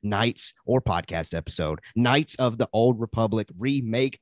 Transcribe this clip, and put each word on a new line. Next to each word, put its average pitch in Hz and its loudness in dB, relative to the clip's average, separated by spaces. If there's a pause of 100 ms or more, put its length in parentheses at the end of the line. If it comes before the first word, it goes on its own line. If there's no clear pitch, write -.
Knights 104 -2 (120)
or 127 2
podcast 85 -2
episode, 78 -4 (160)
Knights 123 2
of 120 0
the 117 0
Old 117 4
Republic 110 0
remake 123 -2